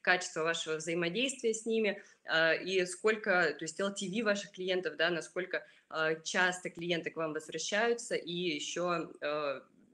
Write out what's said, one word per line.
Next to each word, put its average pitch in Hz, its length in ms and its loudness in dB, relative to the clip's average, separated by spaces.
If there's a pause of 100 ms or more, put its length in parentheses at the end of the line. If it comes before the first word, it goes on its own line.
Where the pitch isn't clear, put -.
качество 180 420 2
вашего 160 320 0
взаимодействия 175 760 0
с 220 140 -4
ними, 220 360 2 (220)
э, 160 400 4
и 180 220 2
сколько, 214 440 0 (280)
то 170 60 -6
есть - 160 -6
Л 196 140 0
Т 202 120 -6
В 208 180 -2
ваших 202 280 0
клиентов, 180 440 -2
да, 160 140 4
насколько, 175 460 -4 (340)
э, 160 340 0
часто 180 460 0
клиенты 170 400 -2
к - 60 -12
вам 160 180 -2
возвращаются, 214 800 0
и 160 160 -4
еще, 170 800 -2 (100)
э, 147 400 -2 (340)